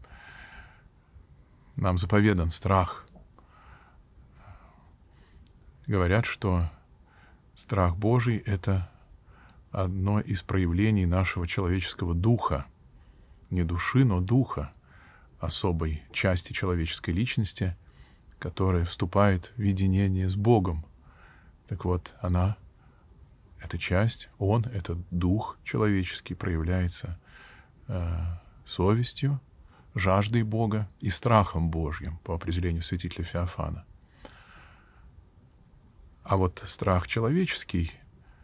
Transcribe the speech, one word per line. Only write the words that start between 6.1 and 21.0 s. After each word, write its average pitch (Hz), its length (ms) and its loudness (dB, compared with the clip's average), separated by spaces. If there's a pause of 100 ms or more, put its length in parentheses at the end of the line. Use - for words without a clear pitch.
что 87 420 0 (840)
страх 90 420 0
Божий — 113 500 2
это 95 440 -2 (800)
одно 95 480 -2
из - 240 -2
проявлений 95 640 2
нашего 90 400 0
человеческого 90 680 -2
духа. 87 520 0 (840)
Не 90 120 2
души, 87 420 2
но 95 160 2
духа — 95 520 0 (680)
особой 80 720 -2
части - 420 0
человеческой 87 580 -2
личности, 98 640 -2 (640)
которая 90 440 0
вступает 95 720 2
в - 60 -4
единение 95 640 2
с 92 60 -2
Богом. 98 500 2 (840)